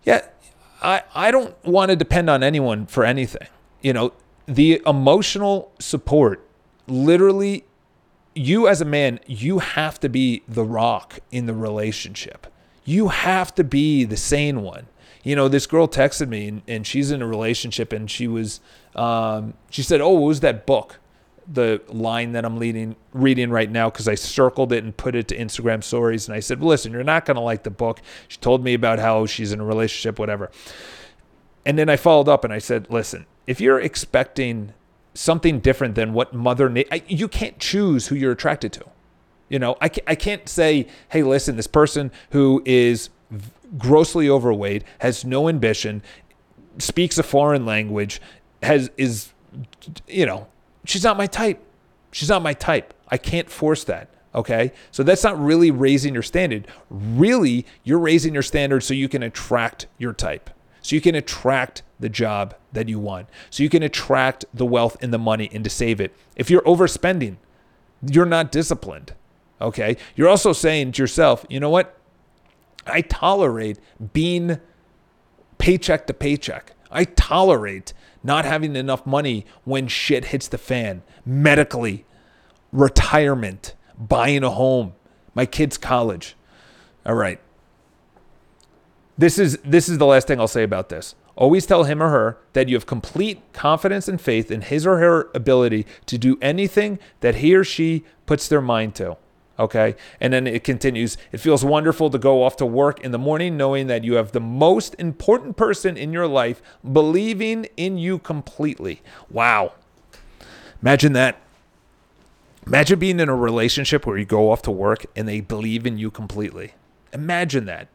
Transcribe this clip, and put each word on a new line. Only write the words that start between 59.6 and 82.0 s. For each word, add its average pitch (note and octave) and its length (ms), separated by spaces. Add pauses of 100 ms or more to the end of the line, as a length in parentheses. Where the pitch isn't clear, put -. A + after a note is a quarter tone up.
your A#2+ 140
type, D#2+ 360 (320)
so - 140
you D#3 80
can E3+ 140
attract C3 680 (180)
the G#2 80
job G#2 460 (180)
that A2+ 160
you A2 100
want, G2 300 (220)
so - 120
you D3+ 60
can D#3+ 140
attract C3 600 (100)
the B2 100
wealth A#2+ 380
and B2 100
the A2+ 60
money A2 340
and G#2+ 120
to G#2 60
save A#2 300
it. F#2+ 140 (220)
If - 120
you're F3 140
overspending, E3+ 720 (720)
you're D#3 180
not E3 280
disciplined, G2 600 (460)
okay? A2+ 360 (180)
You're D#3+ 140
also G3 240
saying D3+ 400
to C3+ 100
yourself, C3+ 460
'You C3+ 120
know D3 100
what? F3+ 260 (880)
I D#3+ 140
tolerate B2 800 (340)
being E3+ 460 (1000)
paycheck F3+ 480
to - 80
paycheck. - 580 (180)
I F3+ 140
tolerate C3+ 880 (300)
not D3 220
having D#3 320
enough C3 280
money C3+ 400 (200)
when C3 240
shit - 380
hits - 200
the B2+ 100
fan, A2 460 (240)
medically, B2 800 (640)